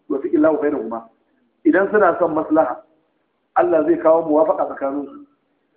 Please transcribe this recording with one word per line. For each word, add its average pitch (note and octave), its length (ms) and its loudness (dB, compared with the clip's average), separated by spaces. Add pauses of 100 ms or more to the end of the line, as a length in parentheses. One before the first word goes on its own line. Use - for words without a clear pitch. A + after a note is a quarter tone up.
yuwaffiq C#3 260 -4
Allahu D#3 220 2
bainahuma." A#2+ 520 -6 (560)
Idan F#3 260 4
suna G3 260 2
son D#3+ 160 -2
maslaha, D#3 480 -2 (760)
Allah E3+ 300 2
zai E3 120 2
kawo D#3+ 280 2
muwafaqa D#3 400 0
tsakaninsu. C#3 600 -8 (520)